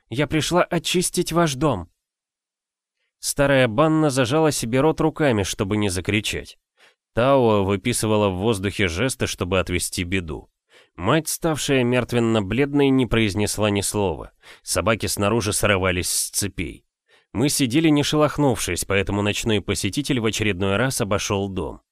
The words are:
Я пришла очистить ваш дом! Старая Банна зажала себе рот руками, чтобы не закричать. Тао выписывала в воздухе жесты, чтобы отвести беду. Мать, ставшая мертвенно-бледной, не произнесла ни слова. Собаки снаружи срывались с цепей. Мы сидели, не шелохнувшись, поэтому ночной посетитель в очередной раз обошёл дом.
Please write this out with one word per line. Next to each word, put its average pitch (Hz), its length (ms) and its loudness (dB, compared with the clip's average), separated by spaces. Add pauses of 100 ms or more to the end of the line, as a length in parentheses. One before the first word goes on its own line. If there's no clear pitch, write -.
Я 139 180 -2
пришла 160 360 0
очистить - 680 -2
ваш 160 240 2
дом! 127 340 -2 (1300)
Старая 139 480 2
Банна 156 420 2
зажала 135 420 2
себе 123 300 -2
рот 151 180 2
руками, 151 440 2
чтобы 101 340 -2
не 104 120 0
закричать. 92 680 -4 (560)
Тао 117 500 4
выписывала 104 640 0
в 92 80 -2
воздухе 98 500 0
жесты, 101 400 -2
чтобы 95 320 -2
отвести 87 440 -2
беду. 87 460 -6 (460)
Мать, 151 320 0
ставшая 143 560 0
мертвенно-бледной, 120 1040 0
не 131 160 2
произнесла 104 640 0
ни 101 120 2
слова. 92 500 -4 (300)
Собаки 98 440 0
снаружи 104 480 0
срывались 92 560 0
с - 200 -4
цепей. - 560 -8 (460)
Мы 117 180 0
сидели, 147 400 2
не 147 140 4
шелохнувшись, 139 840 0
поэтому 98 380 0
ночной 104 380 0
посетитель 107 580 -2
в 110 60 -4
очередной 101 500 0
раз 127 260 0
обошёл 101 480 -2
дом. 92 320 -8 (100)